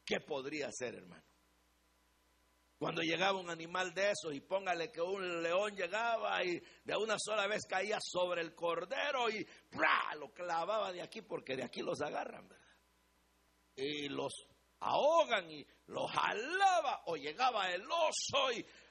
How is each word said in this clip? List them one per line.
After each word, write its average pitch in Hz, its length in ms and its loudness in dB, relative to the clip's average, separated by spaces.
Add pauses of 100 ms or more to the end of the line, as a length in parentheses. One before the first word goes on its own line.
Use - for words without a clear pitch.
¿qué 196 160 0
podría 143 480 -4
hacer, 117 280 -6
hermano? 90 280 -18 (1500)
Cuando 160 240 -2
llegaba 175 380 2
un 175 100 -8
animal 170 440 -2
de 196 180 2
esos, 165 220 -4
y 139 80 -6
póngale 180 500 -2
que 156 100 -4
un 180 400 -2
león 190 340 2
llegaba 202 680 0
y 175 180 0 (220)
de 147 140 0
una 214 200 2
sola 208 300 0
vez 208 180 -2
caía 202 360 0
sobre 175 400 0
el 165 120 -6
cordero 220 760 0
y 214 160 -2 (240)
¡pra!, - 460 2
lo 147 180 -12
clavaba 180 580 0
de 175 100 -6
aquí, 208 200 -8
porque 131 340 -6
de 127 80 -4
aquí 120 180 -8
los 127 200 -2
agarran, - 460 -6
¿verdad? - 280 -20 (1040)
Y 147 320 -4
los 139 220 -2 (480)
ahogan 214 680 4
y 151 160 -12 (220)
los 135 240 -2
jalaba, 269 960 2
o 165 80 0
llegaba 185 560 2
el 185 100 0
oso 285 720 2
y 220 120 -4 (280)